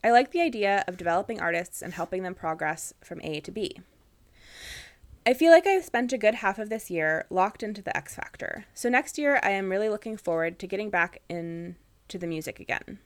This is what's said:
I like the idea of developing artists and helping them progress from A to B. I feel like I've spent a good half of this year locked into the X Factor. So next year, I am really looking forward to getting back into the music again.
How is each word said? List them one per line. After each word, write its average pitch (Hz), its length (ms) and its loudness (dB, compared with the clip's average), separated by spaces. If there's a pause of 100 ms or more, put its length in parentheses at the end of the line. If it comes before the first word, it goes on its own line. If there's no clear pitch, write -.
I 233 80 6
like 254 200 6
the 349 100 0
idea 202 460 2
of 185 100 -8
developing 175 440 0
artists 170 400 -2
and 180 120 -10
helping 185 300 -4
them 180 120 -6
progress 160 580 -4 (100)
from 170 200 -12
A 151 180 -6
to 170 100 -12
B. 202 280 -6 (1500)
I 247 80 4
feel 330 180 8
like 339 140 10
I've 381 200 4
spent 247 280 0
a 254 40 -2
good 214 180 4
half 202 240 -2
of 214 100 -8
this 214 220 -6
year 160 380 0
locked 190 340 0
into 208 180 -8
the - 140 -8
X - 200 -6
Factor. - 580 -10
So - 160 -4
next - 280 0
year, 285 240 4
I - 100 2
am 196 200 -2
really 214 180 0
looking 214 280 -6
forward 165 420 -2
to 185 80 -10
getting 208 220 -4
back 175 380 0
into 170 920 -10
the 175 80 -6
music 160 320 -6
again. - 460 -8